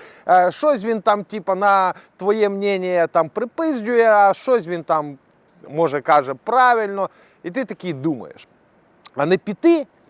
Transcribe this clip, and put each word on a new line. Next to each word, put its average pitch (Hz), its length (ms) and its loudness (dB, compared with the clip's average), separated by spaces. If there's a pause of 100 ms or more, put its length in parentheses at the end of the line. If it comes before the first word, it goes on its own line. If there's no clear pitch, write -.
(280)
Е, 180 240 4
щось 277 320 -2
він 226 160 -4
там, 208 240 0
типа, 196 300 -6
на 190 400 0 (220)
твоє 208 320 0
мнення 190 580 -2
там 160 220 0
припиздює, 240 760 -2
а 208 300 6
щось 233 320 -2
він 170 180 -6
там, 151 340 -4 (500)
може, 143 320 -2
каже 139 340 2
правильно. 220 760 0 (320)
І 175 80 -8
ти 254 140 -4
такий 180 280 -10
думаєш, 131 560 -8 (680)
а 139 100 0
не 185 120 2
піти 302 480 0 (240)